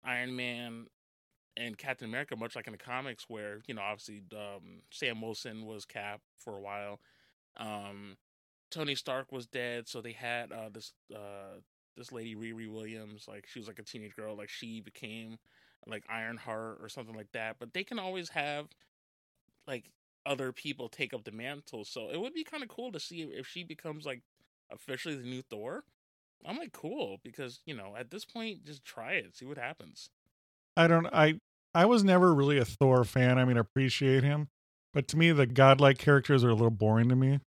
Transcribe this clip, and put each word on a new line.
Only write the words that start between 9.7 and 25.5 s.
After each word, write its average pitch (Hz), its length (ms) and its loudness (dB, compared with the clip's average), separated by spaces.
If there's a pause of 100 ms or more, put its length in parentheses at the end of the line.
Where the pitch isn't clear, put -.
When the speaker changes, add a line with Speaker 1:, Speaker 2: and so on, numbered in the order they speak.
Speaker 1:
so 120 140 -12
they 113 120 -14
had, 120 400 -8
uh, 110 160 -12
this, 107 240 -18 (200)
uh, 101 480 -18 (340)
this 120 160 -20
lady, 113 240 -14
Riri 113 360 -12
Williams, 110 560 -16
like, 104 200 -20
she - 120 -18
was, 107 80 -16
like, 110 120 -18
a 107 40 -18
teenage 107 320 -18
girl, 107 200 -12
like, 104 140 -16
she 113 320 -14
became, 110 580 -16 (480)
like, 107 220 -12
Ironheart 113 720 -10
or 107 80 -16
something 113 260 -16
like 107 180 -16
that. 113 260 -10
But 120 140 -16
they 185 100 -6
can 226 160 -10
always 185 300 -10
have, 147 400 -6 (960)
like, 127 260 -10 (340)
other 131 280 -4
people 131 360 -10
take - 240 -8
up 113 100 -10
the 113 80 -14
mantle. 120 540 -12
So 113 260 -12
it 156 80 -8
would 254 140 -8
be 320 100 -10
kinda 285 240 -12
cool 233 240 -12
to 170 80 -12
see 165 240 -12
if 135 240 -14
she 180 160 -14
becomes, 156 420 -14
like, 131 180 -12 (460)
officially 139 460 -10
the 127 80 -12
new 127 180 -10
Thor. 127 440 -12 (600)